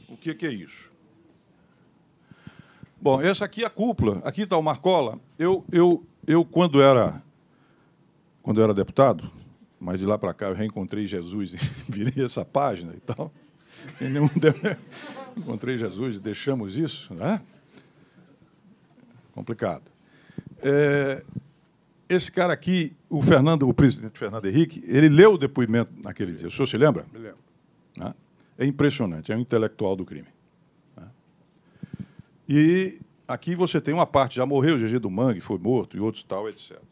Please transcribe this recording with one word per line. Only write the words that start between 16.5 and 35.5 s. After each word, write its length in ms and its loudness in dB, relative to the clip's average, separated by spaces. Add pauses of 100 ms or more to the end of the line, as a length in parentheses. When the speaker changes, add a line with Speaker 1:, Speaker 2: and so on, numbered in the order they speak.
Speaker 1:
isso, 380 -8
né? 260 -4 (1900)
Complicado. 580 -8 (720)
É, 600 0 (840)
esse 220 0
cara 220 0
aqui, 420 -2 (140)
o 140 -4
Fernando, 440 6
o 60 2
presidente 460 2
Fernando 260 -8
Henrique, 420 0
ele 220 6
leu 240 10
o 60 0
depoimento 580 0
naquele 360 -8
dia. 140 -12
O 40 -8
senhor 160 -2
se 100 -6
lembra? 360 2
Speaker 2:
Me 60 -20
lembro. 200 -18 (600)
Speaker 1:
Né? 160 -10 (440)
É 80 -2
impressionante, 640 -2
é 40 -2
um 40 -4
intelectual 560 -2
do 80 -8
crime. 240 -16 (640)
Né? 140 -20 (1400)
E 540 2 (260)
aqui 280 -8
você 260 -2
tem 140 -4
uma 120 2
parte, 300 0
já 80 0
morreu 320 2
o 20 0
G 100 -2
G 100 -2
do 120 -4
Mangue, 300 0
foi 180 -6